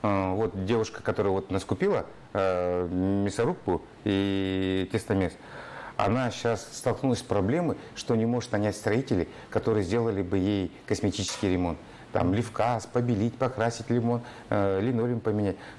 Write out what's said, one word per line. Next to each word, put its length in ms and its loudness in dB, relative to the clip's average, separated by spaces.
Э, 320 2
вот 300 0
девушка, 360 0
которая 320 0
вот 160 -2
нас 140 -2
купила, 420 0
э, 540 2
мясорубку 560 0
и 880 2
тестомес, 420 0
она 360 2
щас 400 -2
столкнулась 480 0
с 40 -10
проблемой, 540 2
что 200 0
не 100 4
может 260 0
нанять 240 2
строителей, 520 2
которые 340 2
сделали 400 2
бы 140 0
ей 340 2
косметический 680 0
ремонт. 240 0
Там 220 2
лифкас, 540 0
побелить, 480 0
покрасить 540 0
лимон, 320 2
э, 320 2
линолеум 380 0
поменять. 360 0